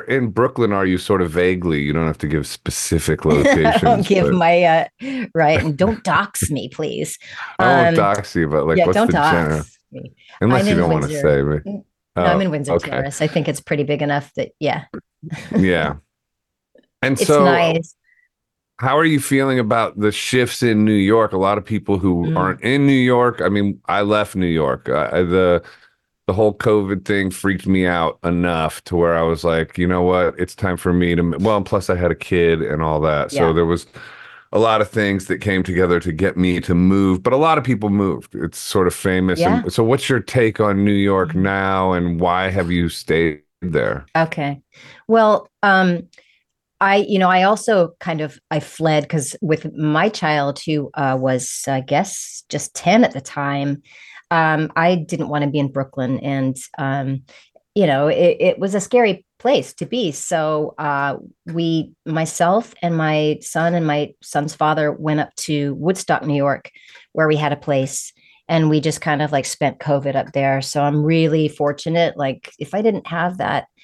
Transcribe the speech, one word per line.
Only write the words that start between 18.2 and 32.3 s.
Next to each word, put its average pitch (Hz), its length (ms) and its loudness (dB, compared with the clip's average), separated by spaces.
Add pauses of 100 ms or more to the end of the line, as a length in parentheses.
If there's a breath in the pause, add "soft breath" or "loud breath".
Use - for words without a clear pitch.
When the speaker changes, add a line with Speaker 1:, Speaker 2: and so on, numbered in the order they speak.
Speaker 1:
how 131 180 2
are 160 80 4
you 151 140 4
feeling 135 400 0
about 107 400 0
the 104 120 2
shifts - 520 -2
in 110 220 4
New 107 80 4
York? 104 400 4
A 95 40 -2
lot 98 220 2
of 101 60 -12
people 101 340 -2
who 87 260 0
Speaker 2:
Mm. 80 120 -2
Speaker 1:
aren't 90 240 0
in 139 260 2
New 139 60 4
York. 123 480 2
I 87 80 0
mean, 101 380 0
I 92 140 0
left 104 340 0
New 92 120 0
York. 73 420 0
I, 73 300 0
I, 90 40 4
the, 87 400 2 (640 loud breath)
the 98 80 -2
whole 104 240 2
covid 101 480 0
thing 98 240 0
freaked 95 380 -4
me 95 180 2
out 87 380 0
enough 87 640 -2
to 90 100 -6
where 85 200 2
I 82 60 0
was 82 220 -2
like, 82 340 -2
"You 87 100 0
know 90 140 0
what? 90 380 2
It's 90 160 -6
time 90 220 -4
for 90 160 -2
me 87 200 2
to 82 80 0
m-," 85 220 -2
well, 107 140 2
and 95 80 -2
plus 101 260 -4
I 92 40 2
had 87 160 0
a 80 40 -2
kid 85 480 0